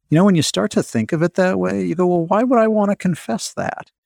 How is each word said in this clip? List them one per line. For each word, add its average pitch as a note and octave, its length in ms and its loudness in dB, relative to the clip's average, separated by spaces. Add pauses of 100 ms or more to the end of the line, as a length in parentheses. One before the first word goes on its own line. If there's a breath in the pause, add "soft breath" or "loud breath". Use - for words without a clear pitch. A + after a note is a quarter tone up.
You D3+ 80 4
know, F#3 80 6
when G3 100 4
you D3+ 80 2
start G3+ 280 -2
to G3 120 0
think - 280 -4
of D#3+ 120 0
it F3 120 -2
that F#3 240 0
way, F#3+ 240 -2
you E3+ 120 -2
go, F3+ 100 2
"Well, F3 220 0
why G3 160 2
would B3 160 2
I A3 80 4
want G#3 240 0
to F#3+ 40 0
confess - 580 -6
that?" - 380 -8 (140)